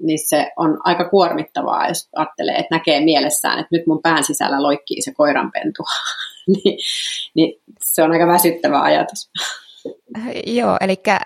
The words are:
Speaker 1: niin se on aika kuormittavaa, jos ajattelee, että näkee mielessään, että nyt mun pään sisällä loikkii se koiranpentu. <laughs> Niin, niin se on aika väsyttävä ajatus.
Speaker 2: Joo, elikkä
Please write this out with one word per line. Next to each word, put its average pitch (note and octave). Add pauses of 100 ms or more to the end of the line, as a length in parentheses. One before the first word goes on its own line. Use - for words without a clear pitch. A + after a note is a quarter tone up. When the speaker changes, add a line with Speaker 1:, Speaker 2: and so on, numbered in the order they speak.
Speaker 1:
niin D#3+ (100)
se D3+
on D#3
aika E3+
kuormittavaa, -
jos -
ajattelee, D#3
että D#3
näkee D#3
mielessään, D3+
että D#3+
nyt E3+
mun D#3
pään D#3+
sisällä C#3
loikkii -
se C#3
koiranpentu. -
<laughs> - (540)
Niin, G3 (580)
niin D#3+ (200)
se -
on D#3+
aika E3
väsyttävä E3+
ajatus. - (1160)
Speaker 2:
Joo, A3+
elikkä F#3+